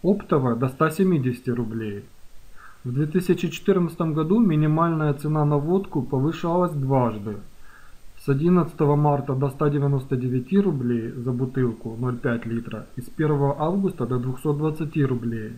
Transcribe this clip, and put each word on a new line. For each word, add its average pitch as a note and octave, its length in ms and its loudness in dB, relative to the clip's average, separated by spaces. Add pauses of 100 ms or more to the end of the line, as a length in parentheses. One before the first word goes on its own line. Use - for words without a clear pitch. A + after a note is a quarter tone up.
оптовая — D#3+ 540 2
до B2+ 140 0
ста D#3 220 0
семидесяти D3+ 600 0
рублей. A2 540 -4 (800)
В B2 80 -6
две C#3 140 0
тысячи F3 420 0
четырнадцатом E3 680 0
году D#3+ 240 2
минимальная D#3 760 4
цена D3+ 300 0
на D3 120 2
водку E3 460 0
повышалась E3 680 0
дважды. A#2+ 680 0 (880)
С - 40 -4
одиннадцатого D3+ 640 4
марта C#3+ 400 2
до C3+ 160 0
ста D3+ 180 0
девяносто C#3+ 480 0
девяти B2+ 440 0
рублей A#2+ 500 0
за B2 220 -4
бутылку A#2+ 680 -2
ноль B2+ 180 -2
пять A#2 300 -2
литра A2+ 480 -6
и C3 60 -8
с B2+ 60 -10
первого C#3+ 540 0
августа F3+ 460 0
до B2+ 140 0
двухсот C3 360 -2
двадцати D3+ 480 0
рублей. A#2 540 -4